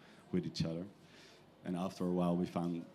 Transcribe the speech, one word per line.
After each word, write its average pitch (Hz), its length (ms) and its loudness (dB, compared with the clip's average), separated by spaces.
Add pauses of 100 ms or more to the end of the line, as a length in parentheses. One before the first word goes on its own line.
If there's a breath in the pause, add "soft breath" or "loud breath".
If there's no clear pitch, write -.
(320 loud breath)
with 87 140 2
each 80 180 -2
other. 82 200 -4 (840 loud breath)
And 90 100 -2
after 92 280 -2
a 90 60 2
while, 90 260 4
we 90 100 4
found 85 380 -2 (100)